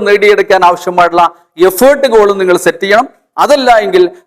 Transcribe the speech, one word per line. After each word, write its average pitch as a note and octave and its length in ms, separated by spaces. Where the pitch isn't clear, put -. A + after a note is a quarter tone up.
നേടിയെടുക്കാൻ G3+ 640
ആവശ്യമായിട്ടുള്ള F3 540
എഫേർട്ട് C4+ 440
ഗോൾ G#3+ 140
നിങ്ങൾ F3+ 240
സെറ്റ് E3+ 200
ചെയ്യണം. G#3+ 220
അതല്ല B3+ 260
എങ്കിൽ F#3 180